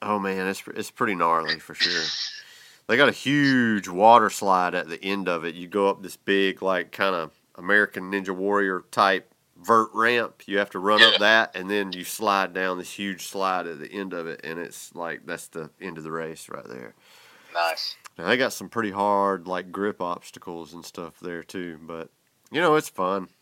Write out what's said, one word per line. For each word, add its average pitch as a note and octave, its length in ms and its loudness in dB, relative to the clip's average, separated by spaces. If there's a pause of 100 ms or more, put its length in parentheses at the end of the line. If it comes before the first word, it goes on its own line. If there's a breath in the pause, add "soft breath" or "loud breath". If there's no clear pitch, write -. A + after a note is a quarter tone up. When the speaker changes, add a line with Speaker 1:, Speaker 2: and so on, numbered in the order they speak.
Speaker 1:
Oh G#2 180 -2
man, F#2+ 280 -2
it's, F#2+ 200 -4
it's - 240 -10
pretty A2+ 240 -2
gnarly E2 440 2
for D#2+ 160 -18
sure. F2 280 -2 (840 loud breath)
They A2+ 100 4
got C#3 100 8
a G#2+ 60 4
huge C3 720 2
water G#2+ 420 8
slide F#2 460 2
at E2+ 140 -4
the E2 140 -8
end G2 260 -2
of E2+ 160 -2
it. E2 100 -6
You F2 120 -10
go G2 220 2
up F#2+ 120 -2
this F2+ 160 -14
big, G2 440 0
like, F#2 300 -2
kinda F2+ 400 -2 (240)
American F#2+ 560 2
Ninja G2 240 -2
Warrior F#2+ 460 0 (100)
type F#2+ 420 2 (220)
vert A2 380 2
ramp. A2+ 540 0
You G2 100 -2
have G2+ 140 0
to F#2+ 80 -8
run G#2 200 4
Speaker 2:
Yeah. A2+ 100 10
Speaker 1:
up G2+ 100 2
that, A2 360 4
and F#2 140 -8
then G2+ 240 -2
you F2+ 100 -10
slide G2 500 0
down F#2 240 -2
this F2+ 140 -12
huge G2 360 -8
slide F#2 400 -2
at E2 120 -10
the D2 120 -14
end G2 220 -6
of E2+ 140 -8
it, D#2+ 160 -10
and E2 160 -8
it's - 360 -14
like, E2 300 -10
that's E2+ 220 -10
the D#2 220 -12 (100)
end F2 180 -12
of D#2 60 -12
the D#2+ 80 -10
race D#2+ 380 -10
right - 180 -14
there. A#1+ 260 -16 (600 soft breath)
Speaker 2:
Nice. E2+ 420 -4 (240)
Speaker 1:
Now, E2 80 -8
they A#2 100 4
got B2+ 160 0
some G2 160 -10
pretty A2 220 -4
hard, G2 560 2
like, F#2 240 -6
grip G2 300 -4
obstacles E2+ 720 -10
and E2+ 100 -18
stuff E2 360 -14
there E2+ 240 -10
too, F2 380 -10
but, E2 280 -12 (420)
you C#3 100 -2
know, D#3+ 140 6
it's D3+ 140 0
fun. F#2 400 -2 (120)